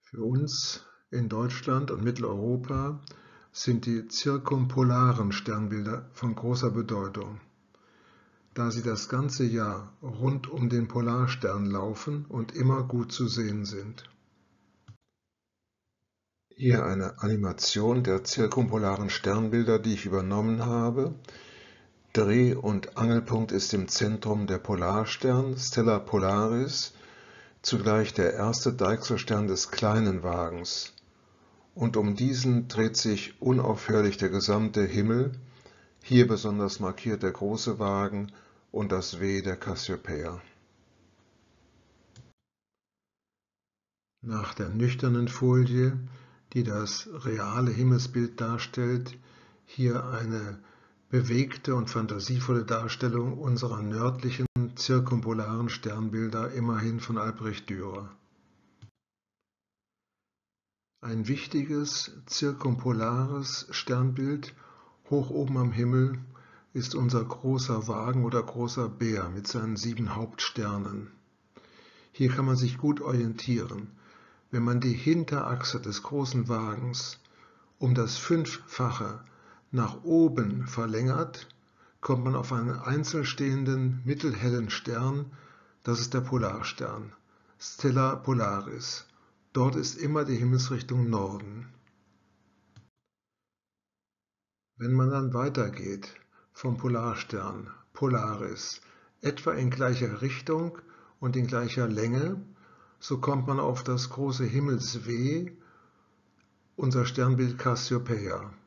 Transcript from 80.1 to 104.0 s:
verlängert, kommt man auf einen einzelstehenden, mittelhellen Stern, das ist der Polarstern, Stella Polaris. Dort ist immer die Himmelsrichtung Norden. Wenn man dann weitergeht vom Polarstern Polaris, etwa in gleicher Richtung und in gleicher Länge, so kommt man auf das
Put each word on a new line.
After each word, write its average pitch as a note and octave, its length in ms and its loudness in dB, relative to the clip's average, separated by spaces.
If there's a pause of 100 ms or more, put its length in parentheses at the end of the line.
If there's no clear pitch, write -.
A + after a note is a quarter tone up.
verlängert, B2 800 -2 (580)
kommt B2 180 2
man C3 120 0
auf B2+ 160 -4
einen B2 260 -2
einzelstehenden, C3+ 1300 0
mittelhellen B2 640 0
Stern, C3+ 640 -4 (500)
das A#2 160 0
ist B2 160 -4
der B2+ 60 2
Polarstern, A2 920 -4 (460)
Stella C3 560 0
Polaris. A2+ 920 -2 (460)
Dort C3 220 2
ist - 220 -4
immer D3 280 0
die C3+ 120 0
Himmelsrichtung B2 760 2
Norden. G2+ 560 -4 (3000)
Wenn A#2+ 160 -2
man C3 180 6
dann C3+ 240 0
weitergeht G2+ 800 -4 (380)
vom B2 240 -4
Polarstern G#2+ 920 -4 (220)
Polaris, G#2+ 880 -2 (400)
etwa D3+ 340 -2
in B2+ 160 2
gleicher B2 520 0
Richtung D#3+ 560 -2 (400)
und B2+ 160 -2
in B2 140 2
gleicher A#2+ 400 0
Länge, B2 520 0 (600)
so C#3 180 -4
kommt C3 300 0
man C#3 100 0
auf C3+ 240 0
das B2+ 280 -2